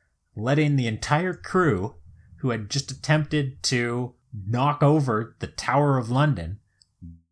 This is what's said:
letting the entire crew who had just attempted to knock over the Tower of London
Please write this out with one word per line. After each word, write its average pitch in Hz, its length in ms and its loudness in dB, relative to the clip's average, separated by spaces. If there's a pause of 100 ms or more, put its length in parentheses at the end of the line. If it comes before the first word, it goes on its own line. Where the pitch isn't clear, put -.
(340)
letting 143 400 2
the 127 140 2
entire 156 460 0
crew 123 600 0 (420)
who 131 120 -2
had 107 180 -4
just - 220 -4
attempted 147 760 -2
to 120 500 -2 (180)
knock 120 500 0
over 131 560 2
the - 80 -10
Tower 139 520 0
of 113 120 -4
London 117 480 0 (720)